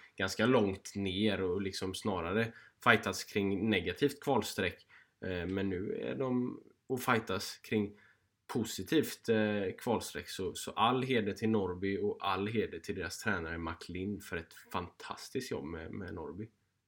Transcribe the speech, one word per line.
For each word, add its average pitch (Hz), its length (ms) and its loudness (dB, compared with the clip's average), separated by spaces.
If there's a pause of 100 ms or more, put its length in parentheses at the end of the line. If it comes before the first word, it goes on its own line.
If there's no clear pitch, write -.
(160)
ganska 98 300 2
långt 107 500 4
ner 98 460 2
och 92 200 2
liksom 95 340 -2
snarare 98 580 0 (300)
fightats 110 400 6
kring 98 460 2
negativt 95 540 2
kvalstreck. 104 640 0 (380)
Eh, 90 220 -2
men 98 220 0
nu 92 240 -2
är - 220 -4
de 127 440 0 (280)
och 127 140 -2
fightas 110 640 0
kring 104 300 0 (600)
positivt, - 760 0
eh, 104 480 2
kvalstreck. - 520 -2
Så, 87 260 -4
så - 160 -8
all 123 320 2
heder 113 300 0
till 110 160 0
Norrby 98 480 0
och 101 240 -2
all 95 260 2
heder 101 320 -2
till - 160 -6
deras 85 220 -6
tränare 85 400 -2
Mac 82 200 -6 (100)
Lind 95 360 -6
för 90 140 -6
ett - 160 -10 (180)
fantastiskt - 800 -6
jobb 69 140 -4
med, 82 260 -8
med 92 220 -8
Norrby. 82 360 -8 (380)